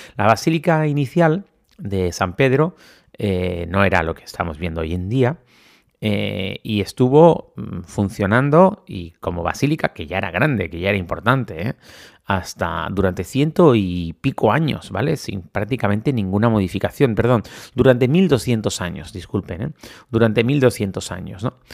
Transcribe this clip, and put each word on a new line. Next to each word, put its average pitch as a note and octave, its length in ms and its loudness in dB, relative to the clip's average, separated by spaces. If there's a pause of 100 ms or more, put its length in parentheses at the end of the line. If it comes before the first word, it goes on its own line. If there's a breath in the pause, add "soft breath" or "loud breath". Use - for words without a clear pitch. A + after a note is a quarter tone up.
(160 loud breath)
La G2+ 100 2
basílica D#3 600 2
inicial D#3 600 0 (320)
de F#2+ 340 -2
San F2+ 240 -4
Pedro, C#3 400 2 (420 soft breath)
eh, F2+ 500 -2
no F#2+ 140 2
era F2+ 200 4
lo E2 120 -4
que - 100 -14
estamos E2 340 -6
viendo E2 240 -4
hoy D#2+ 120 -4
en F2+ 140 -4
día, B2+ 300 0 (600 soft breath)
eh, G2+ 600 -4
y G#2 200 -2
estuvo, C#3+ 760 4
mm, G2 240 -10
funcionando C3 1080 2
y F2 260 -12
como E2+ 300 -6
basílica, C#3 520 -2
que - 120 -12
ya F2+ 120 -4
era F#2+ 120 -4
grande, G2 400 -2
que E2+ 80 -10
ya F#2+ 120 0
era G2+ 80 0
importante, F#2+ 720 -2
¿eh? - 80 -6 (500 loud breath)
Hasta E2+ 640 -4
durante F#2 320 0
ciento C#3+ 540 2
y F2+ 440 -2
pico B2 300 0
años, C#3+ 400 -2
¿vale? B2+ 260 -2
Sin G2 260 -10
prácticamente G#2+ 680 -2
ninguna G#2 360 0
modificación, G#2 680 0
perdón, A2+ 300 2 (300 loud breath)
durante B2+ 340 4
mil F3+ 180 4
doscientos A#2 540 0
años, E2 320 -8
disculpen, F#2 500 -6
¿eh? C#3+ 80 -6 (400 loud breath)
Durante A2 320 2
mil C3+ 160 0
doscientos G#2 540 0
años, F2+ 320 -10
¿no? - 100 -6 (200 loud breath)